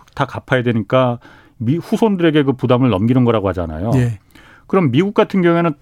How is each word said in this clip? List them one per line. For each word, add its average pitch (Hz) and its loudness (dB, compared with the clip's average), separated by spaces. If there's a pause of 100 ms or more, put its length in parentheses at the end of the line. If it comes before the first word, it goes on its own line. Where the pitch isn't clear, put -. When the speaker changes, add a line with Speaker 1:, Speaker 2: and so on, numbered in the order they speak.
(160)
Speaker 1:
다 139 -4
갚아야 123 -4
되니까 120 0 (380)
미-, 123 -2
후손들에게 170 0
그 135 0
부담을 127 0
넘기는 113 2
거라고 110 0
하잖아요. 87 -6
Speaker 2:
예. 120 -2 (480)
Speaker 1:
그럼 175 0
미국 185 0
같은 202 0
경우에는 170 2